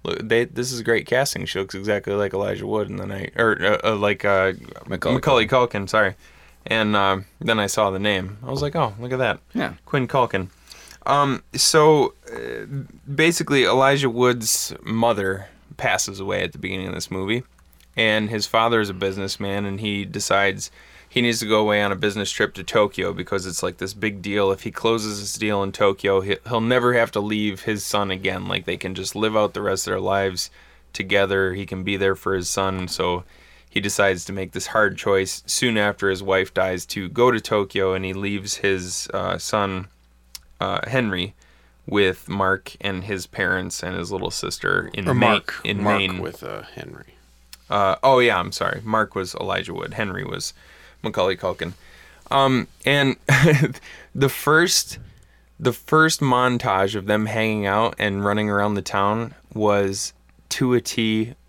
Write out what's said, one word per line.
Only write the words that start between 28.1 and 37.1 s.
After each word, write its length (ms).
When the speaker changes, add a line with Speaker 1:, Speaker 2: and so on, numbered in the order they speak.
Speaker 1:
again. 360
Like, 200
they 100
can 180
just 220
live 180
out 200
the 80
rest 240
of 60
their 80
lives 500
together. 640
He 100
can 180
be 140
there 180
for 200
his 160
son, 380
so 360
he 100
decides 460
to 80
make 180
this 160
hard 300
choice 480
soon 320
after 320
his 120
wife 300
dies 340
to 220
go 220